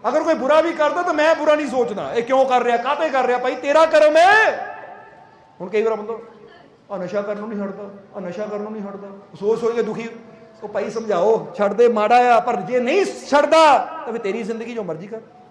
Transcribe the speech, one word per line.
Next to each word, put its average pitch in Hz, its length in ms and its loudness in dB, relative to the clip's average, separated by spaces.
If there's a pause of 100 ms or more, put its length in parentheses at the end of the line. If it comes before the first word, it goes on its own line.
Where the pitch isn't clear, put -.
ਅਗਰ 311 160 0
ਕੋਈ 320 100 2
ਬੁਰਾ 285 280 2
ਵੀ 330 120 -2
ਕਰਦਾ 302 280 0
ਤਾਂ 349 120 -2
ਮੈਂ 311 220 2
ਬੁਰਾ 302 200 2
ਨਹੀਂ 302 120 -4
ਸੋਚਦਾ। 214 460 -4
"ਇਹ 233 100 -2
ਕਿਉਂ 262 220 2
ਕਰ 254 180 2
ਰਿਹਾ, 240 140 0
ਕਾਹਤੇ 294 320 -2
ਕਰ 254 160 0
ਰਿਹਾ?" 247 120 0
ਭਾਈ, 262 180 -2
ਤੇਰਾ 302 300 4
ਕਰਮ 311 320 4
ਹੈ। 370 500 4 (920)
ਹੁਣ 185 80 -10
ਕਈ 214 120 0
ਵਾਰ 220 140 0
ਮਤਲਬ, 214 240 -8 (720)
"ਆਹ 196 60 -8
ਨਸ਼ਾ 180 240 -4
ਕਰਨ 202 180 -6
ਨੂੰ 220 100 -10
ਨਹੀਂ 202 120 -8
ਹਟਦਾ, 196 220 -10 (320)
ਆਹ 202 60 -12
ਨਸ਼ਾ 185 240 -10
ਕਰਨ 208 160 -8
ਨੂੰ 214 100 -8
ਨਹੀਂ 214 120 -10
ਹਟਦਾ।" 202 240 -14 (320)
ਸੋਚ 214 200 0
ਸੋਚ 233 160 -2
ਕੇ 233 60 0
ਦੁਖੀ। 226 280 -6 (540)
ਉਹ 202 60 -14
ਭਾਈ 214 200 -6
ਸਮਝਾਓ, 208 580 0 (100)
ਛੱਡ 202 160 0
ਦੇ, 226 140 6
ਮਾੜਾ 233 480 4
ਆ, 220 40 6
ਪਰ 233 160 -2
ਜੇ 208 240 -2
ਨਹੀਂ 302 260 2
ਛੱਡਦਾ 294 720 4
ਤਾਂ - 360 -6
ਫਿਰ 233 80 -6
ਤੇਰੀ 208 220 -4
ਜ਼ਿੰਦਗੀ 226 300 -8
ਜੋ 226 100 -8
ਮਰਜ਼ੀ 170 240 -10
ਕਰ। 220 140 -12 (300)